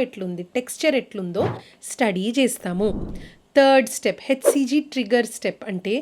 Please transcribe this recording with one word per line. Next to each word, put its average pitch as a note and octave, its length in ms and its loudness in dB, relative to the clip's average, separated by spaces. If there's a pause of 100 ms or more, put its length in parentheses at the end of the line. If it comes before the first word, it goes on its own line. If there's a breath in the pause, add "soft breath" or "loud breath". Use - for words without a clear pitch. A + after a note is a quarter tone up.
ఎట్లుంది, F3+ 380 -8 (140)
టెక్స్చర్ C#4 440 0
ఎట్లుందో F#3 420 -6 (460 loud breath)
స్టడీ G3 360 -2 (140)
చేస్తాము. G3+ 480 0 (720 loud breath)
థర్డ్ C4+ 380 6
స్టెప్, - 320 -4
హెచ్సిజీ C4+ 520 2 (140)
ట్రిగ్గర్ A#3 420 0
స్టెప్. - 360 -6
అంటే F#3+ 300 -4